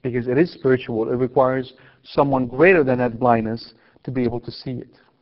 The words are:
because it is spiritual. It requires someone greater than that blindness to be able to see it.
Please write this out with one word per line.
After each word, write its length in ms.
because 280
it 100
is 140
spiritual. 600
It 40
requires 560
someone 420
greater 380
than 140
that 200
blindness 560
to 80
be 100
able 160
to 140
see 220
it. 200